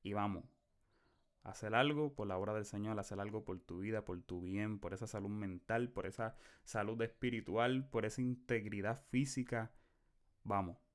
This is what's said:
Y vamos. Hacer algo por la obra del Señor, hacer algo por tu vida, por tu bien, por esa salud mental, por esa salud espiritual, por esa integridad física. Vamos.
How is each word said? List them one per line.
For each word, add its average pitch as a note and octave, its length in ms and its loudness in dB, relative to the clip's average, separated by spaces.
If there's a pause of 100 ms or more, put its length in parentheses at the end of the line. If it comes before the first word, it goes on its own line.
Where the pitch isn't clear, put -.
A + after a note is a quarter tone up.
Y G2+ 100 -2
vamos. G2+ 320 2 (960)
Hacer A2 320 -4
algo D3 380 4
por A2 140 -2
la F#2 100 0
obra G2+ 160 0
del G#2+ 120 0
Señor, G#2 340 -2
hacer G2 220 -4
algo G#2+ 240 -4
por F#2 140 -4
tu F2 200 -10
vida, G#2+ 240 0
por F2+ 180 -4
tu F2+ 200 -4
bien, G2+ 380 0
por F2 140 -4
esa G#2+ 140 -6
salud G2+ 220 -4
mental, G#2 600 -2
por G2 160 -4
esa A2 300 -4 (280)
salud A2 380 0
espiritual, A#2+ 880 2
por A2+ 160 2
esa A2 160 0
integridad A2 880 0
física. B2 640 2 (720)
Vamos. G2 340 2 (180)